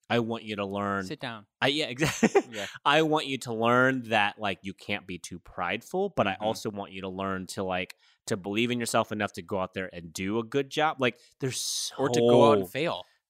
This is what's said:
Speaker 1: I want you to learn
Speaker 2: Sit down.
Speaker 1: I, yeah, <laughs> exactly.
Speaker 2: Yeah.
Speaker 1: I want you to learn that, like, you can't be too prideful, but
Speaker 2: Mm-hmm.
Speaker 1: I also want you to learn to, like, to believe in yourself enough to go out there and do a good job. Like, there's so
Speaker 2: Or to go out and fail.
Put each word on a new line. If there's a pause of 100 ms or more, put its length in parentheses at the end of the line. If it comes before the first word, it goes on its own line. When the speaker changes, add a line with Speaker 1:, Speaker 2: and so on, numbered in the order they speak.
Speaker 1:
I
want
you
to
learn
Speaker 2:
Sit
down. (140)
Speaker 1:
I,
yeah,
<laughs>
exactly. (100)
Speaker 2:
Yeah. (180)
Speaker 1:
I
want
you
to
learn
that,
like,
you
can't
be
too
prideful,
but
Speaker 2:
Mm-hmm.
Speaker 1:
I
also
want
you
to
learn
to,
like, (320)
to
believe
in
yourself
enough
to
go
out
there
and
do
a
good
job.
Like, (220)
there's
so
Speaker 2:
Or
to
go
out
and
fail. (280)